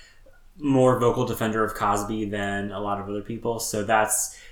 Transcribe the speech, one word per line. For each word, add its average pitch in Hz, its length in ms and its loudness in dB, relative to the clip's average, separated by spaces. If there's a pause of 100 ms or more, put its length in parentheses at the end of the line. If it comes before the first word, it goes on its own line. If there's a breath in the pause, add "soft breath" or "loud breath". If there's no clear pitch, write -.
(580 loud breath)
more 131 400 6
vocal 120 280 2
defender 110 380 0
of 104 100 -2
Cosby 104 520 -2
than 101 460 -4
a 95 80 -8
lot 101 200 -4
of 98 80 -10
other 104 140 -6
people. 117 360 -6
So 107 260 -4
that's, 107 540 0 (140 loud breath)